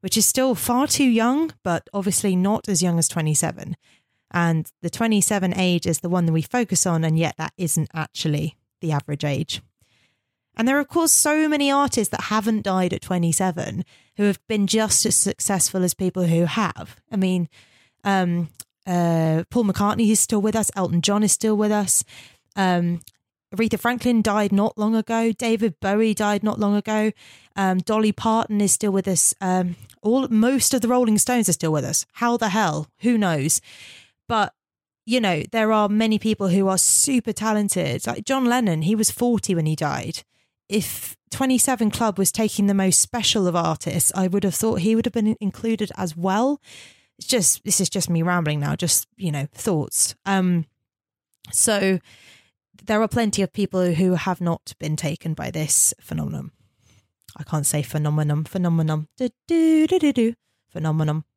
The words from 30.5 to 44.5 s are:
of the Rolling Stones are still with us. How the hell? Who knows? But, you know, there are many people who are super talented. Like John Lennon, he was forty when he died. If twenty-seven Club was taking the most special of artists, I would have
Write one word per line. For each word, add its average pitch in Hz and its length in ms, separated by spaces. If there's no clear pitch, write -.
of 240 80
the 233 60
Rolling 233 300
Stones 247 300
are 175 60
still 160 180
with 147 120
us. 160 280
How 240 240
the 226 140
hell? 170 380
Who 233 180
knows? 165 420
But, 220 260
you 240 160
know, 180 300
there 220 220
are 214 160
many 214 300
people 208 300
who 190 200
are 190 100
super - 540
talented. 202 760
Like - 180
John 269 200
Lennon, 226 380
he 185 120
was 214 160
forty 233 440
when 165 120
he 156 80
died. 143 480
If - 480
twenty-seven 254 580
Club 214 280
was 190 120
taking 214 380
the 202 60
most 190 260
special 208 480
of 170 80
artists, 160 580
I 185 140
would 190 160
have 190 100